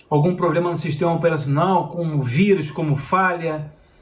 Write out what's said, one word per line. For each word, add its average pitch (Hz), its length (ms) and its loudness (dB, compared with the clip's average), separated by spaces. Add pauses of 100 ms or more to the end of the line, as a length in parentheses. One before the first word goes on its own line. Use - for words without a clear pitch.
algum 151 280 2
problema 175 340 0
no 170 60 -2
sistema 165 360 -2
operacional, 165 760 0
como 160 340 -4
vírus, 156 480 2
como 156 260 -2
falha, 165 800 -2 (280)